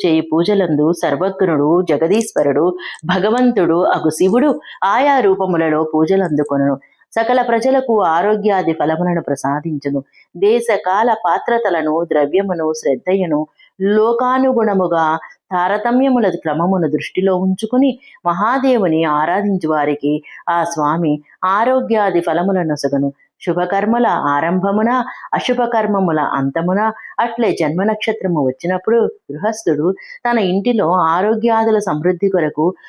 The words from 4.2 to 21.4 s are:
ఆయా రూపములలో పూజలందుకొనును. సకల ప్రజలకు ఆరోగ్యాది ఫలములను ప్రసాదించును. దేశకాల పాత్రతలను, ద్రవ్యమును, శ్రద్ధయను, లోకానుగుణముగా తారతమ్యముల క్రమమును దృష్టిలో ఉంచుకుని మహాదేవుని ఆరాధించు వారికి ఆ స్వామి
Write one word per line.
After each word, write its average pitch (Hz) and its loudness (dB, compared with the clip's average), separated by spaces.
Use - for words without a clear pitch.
ఆయా 262 2
రూపములలో 165 0
పూజలందుకొనును. 151 0
సకల 247 0
ప్రజలకు 233 0
ఆరోగ్యాది 185 2
ఫలములను 160 0
ప్రసాదించును. 143 -4
దేశకాల 214 2
పాత్రతలను, 175 -2
ద్రవ్యమును, 165 0
శ్రద్ధయను, 156 -2
లోకానుగుణముగా 214 2
తారతమ్యముల 220 0
క్రమమును 175 -2
దృష్టిలో 180 0
ఉంచుకుని 233 0
మహాదేవుని 202 0
ఆరాధించు 165 0
వారికి 147 0
ఆ 170 0
స్వామి 151 -2